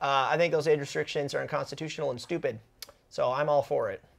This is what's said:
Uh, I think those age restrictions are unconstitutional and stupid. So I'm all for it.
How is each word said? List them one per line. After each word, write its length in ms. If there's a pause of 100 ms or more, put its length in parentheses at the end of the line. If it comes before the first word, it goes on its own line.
Uh, 300
I 80
think 120
those 160
age 140
restrictions 540
are 60
unconstitutional 720
and 80
stupid. 400 (520)
So 200
I'm 200
all 120
for 280
it. 100 (180)